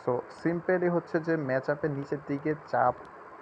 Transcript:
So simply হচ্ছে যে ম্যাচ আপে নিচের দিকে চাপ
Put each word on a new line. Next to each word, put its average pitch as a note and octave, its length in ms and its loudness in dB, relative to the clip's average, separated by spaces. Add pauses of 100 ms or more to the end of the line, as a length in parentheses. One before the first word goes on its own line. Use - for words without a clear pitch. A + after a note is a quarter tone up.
So C3 60 2 (320)
simply F3 460 2
হচ্ছে E3+ 300 2
যে D#3+ 180 0
ম্যাচ C3 320 0
আপে D3 200 0
নিচের C#3 280 -2 (100)
দিকে D3 280 0 (120)
চাপ B2 280 4 (460)